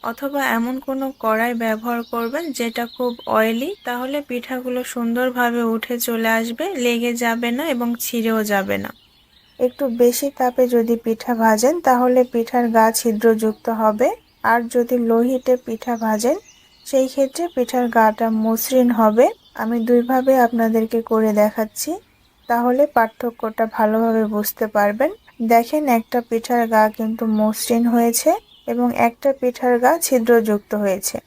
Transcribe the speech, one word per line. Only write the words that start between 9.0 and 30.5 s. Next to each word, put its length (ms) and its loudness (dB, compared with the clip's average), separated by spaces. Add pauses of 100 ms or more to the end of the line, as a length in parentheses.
একটু 260 -2 (160)
বেশি 280 2 (120)
তাপে 280 0
যদি 260 2 (100)
পিঠা 300 -4
ভাজেন 460 2
তাহলে 400 4 (120)
পিঠার 340 0 (100)
গা 100 6 (120)
ছিদ্রযুক্ত 680 0 (140)
হবে, 280 2 (360)
আর 160 4 (140)
যদি 220 0 (120)
লো 100 4 (100)
হিটে 260 0 (100)
পিঠা 320 -6
ভাজেন 400 0 (500)
সেই 220 2
ক্ষেত্রে 360 -2 (100)
পিঠার 340 0
গাটা 380 2 (180)
মসৃণ 440 2 (120)
হবে। 260 6 (360)
আমি 160 -2 (100)
দুইভাবে 440 2 (140)
আপনাদেরকে 520 0 (120)
করে 220 2
দেখাচ্ছি, 580 -2 (580)
তাহলে 340 2 (120)
পার্থক্যটা 680 -2 (120)
ভালোভাবে 480 2 (100)
বুঝতে 320 -4 (100)
পারবেন। 340 2 (420)
দেখেন 300 2 (160)
একটা 200 -2 (100)
পিঠার 400 0
গা 140 4 (160)
কিন্তু 260 -4 (160)
মসৃণ 460 0
হয়েছে 440 2 (360)
এবং 220 0 (180)
একটা 240 0 (100)
পিঠার 420 0
গা 100 4 (120)
ছিদ্রযুক্ত 680 2